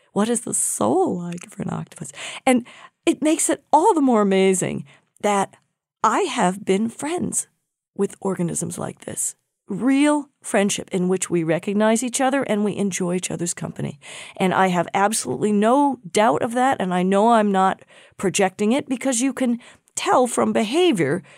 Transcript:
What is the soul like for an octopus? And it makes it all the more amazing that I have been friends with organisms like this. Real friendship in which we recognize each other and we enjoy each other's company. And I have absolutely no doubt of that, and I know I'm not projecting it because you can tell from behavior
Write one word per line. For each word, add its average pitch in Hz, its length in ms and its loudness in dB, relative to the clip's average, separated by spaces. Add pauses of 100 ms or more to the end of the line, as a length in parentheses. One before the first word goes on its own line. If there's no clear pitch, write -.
(120)
What 208 160 0
is 240 140 -2
the - 120 -8
soul 226 680 0
like 175 300 -10
for 185 120 -12
an 175 100 -6
octopus? 160 400 -10 (340)
And 254 180 2 (400)
it - 160 0
makes 311 300 0
it - 220 -4
all 339 200 6
the 320 80 2
more 240 220 4
amazing 190 640 2 (380)
that 196 340 0 (480)
I 254 160 2
have 233 440 -2
been 220 240 0
friends 294 600 -6 (480)
with 196 240 -4
organisms 175 580 -4
like - 260 -10
this. - 300 -8 (340)
Real 277 600 2 (120)
friendship - 500 -2
in 180 160 0
which 185 200 -2
we 170 160 0
recognize 208 580 0
each 247 200 -4
other 269 220 0
and 208 200 -2
we 202 100 -2
enjoy 185 420 -2
each 180 140 -6
other's 170 220 -4
company. - 480 -8 (380)
And 185 160 0
I 190 140 4
have 175 260 0
absolutely 214 580 0
no 247 480 2 (100)
doubt 214 300 2
of 233 140 -4
that, 254 260 0
and 180 140 -2
I 180 80 0
know 196 300 4
I'm 208 200 4
not 190 300 2 (340)
projecting 202 560 0
it 285 160 -2
because 247 320 -2
you 269 140 0
can 240 260 -2 (340)
tell 262 320 2
from 226 280 0
behavior 220 680 0 (160)